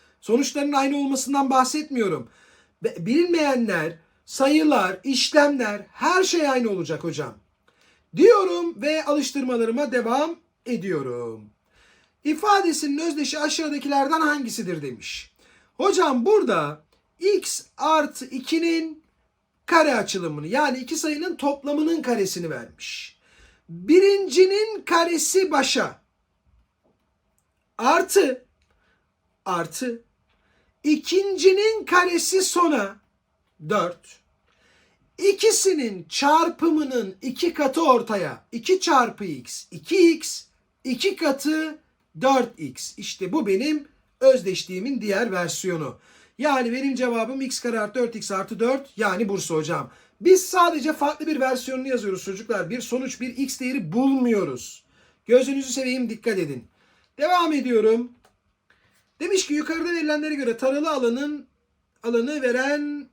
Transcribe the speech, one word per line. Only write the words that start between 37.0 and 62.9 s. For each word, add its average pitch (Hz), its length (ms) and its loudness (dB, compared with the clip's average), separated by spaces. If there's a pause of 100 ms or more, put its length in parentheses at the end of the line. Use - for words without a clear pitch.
iki 339 320 -2
katı 302 320 0
ortaya. 214 640 0
İki 339 280 0
çarpı 247 460 2
x, 131 460 -12
iki 339 400 4
x, - 320 -8 (400)
iki 269 320 -2
katı 311 640 -2 (420)
dört 262 380 2
x. - 380 -12
İşte 185 340 -10
bu 247 160 -2
benim 285 400 -2 (320)
özdeşliğimin 208 800 2
diğer 208 300 -2
versiyonu. 170 640 -6 (400)
Yani 254 360 0
benim 269 220 -2
cevabım 240 460 -2
x - 180 -6
kare 226 200 -4
artı 214 200 -4
dört 233 160 -2
x 202 160 -10
artı 190 280 -6
dört, 269 380 -2
yani 202 320 -2
Bursa 175 260 -4
hocam. 151 360 -4 (300)
Biz 370 240 6
sadece 339 480 2
farklı 294 340 -4
bir 254 120 -2
versiyonunu 262 480 -2
yazıyoruz 202 360 -4
çocuklar. 196 460 -6
Bir 240 120 -6
sonuç, 247 400 -6
bir 247 160 -8
x 262 220 -6
değeri 247 320 -6
bulmuyoruz. 240 920 0 (400)
Gözünüzü 262 480 4
seveyim, 254 360 -2
dikkat 220 280 -4
edin. 143 300 -6 (500)
Devam 330 360 2
ediyorum. 233 580 2 (1080)
Demiş 370 280 0
ki 294 60 -4
yukarıda 330 380 -4
verilenlere 302 440 -2
göre 233 220 -2
taralı 294 340 -2
alanın, 269 560 -2 (560)
alanı 240 380 -2
veren 285 720 -2